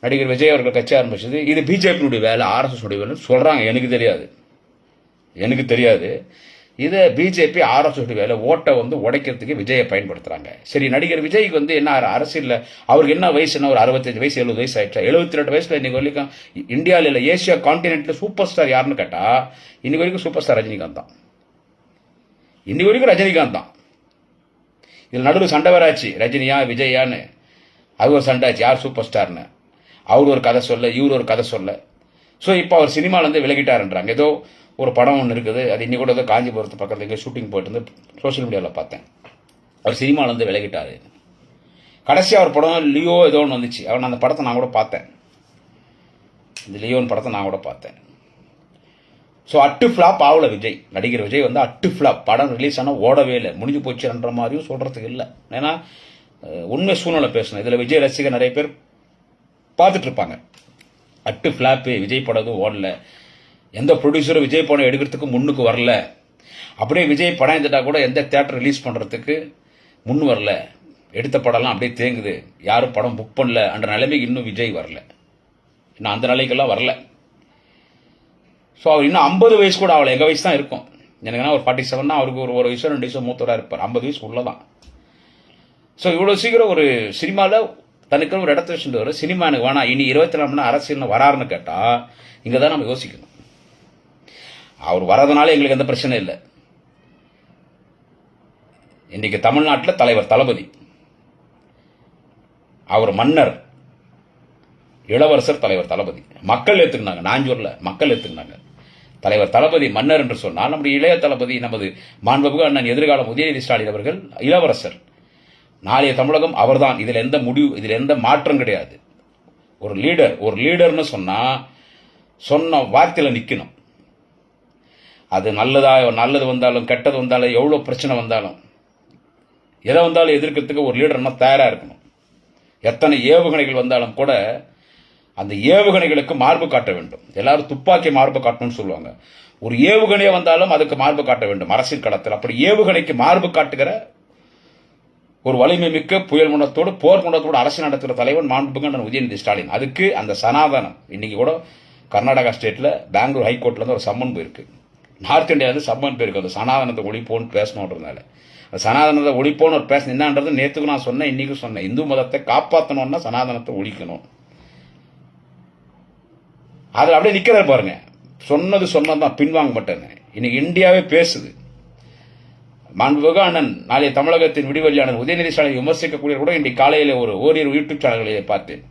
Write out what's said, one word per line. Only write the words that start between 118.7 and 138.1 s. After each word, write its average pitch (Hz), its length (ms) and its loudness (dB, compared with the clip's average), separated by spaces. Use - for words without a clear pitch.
ஒரு 104 160 -10
லீடர், 143 440 2
ஒரு 104 180 -2
லீடர்னு 160 440 2
சொன்னா, 123 640 -4
சொன்ன 156 460 0
வார்த்தையில 143 500 2
நிக்கணும். 117 380 -8
அது 98 240 -2
நல்லதா, 131 580 4
நல்லது 127 360 0
வந்தாலும், 123 380 0
கெட்டது 127 320 0
வந்தாலும், 123 360 0
எவ்வளவு 147 300 2
பிரச்சனை 131 340 -4
வந்தாலும், 113 440 -4
எதை 147 200 4
வந்தாலும் 165 320 4
எதிர்க்கிறதுக்கு 147 500 -2
ஒரு 123 140 -2
லீடர்னா 135 360 0
தயாரா 135 320 4
இருக்கணும். - 320 -4
எத்தனை 131 500 0
ஏவுகணைகள் 156 440 2
வந்தாலும் 123 400 -2
கூட, 127 460 0
அந்த 101 200 -10
ஏவுகணைகளுக்கு 165 800 2
மார்பு 151 340 2
காட்ட 120 240 0
வேண்டும். 85 280 -10
எல்லாரும் 139 320 2
துப்பாக்கி 165 440 2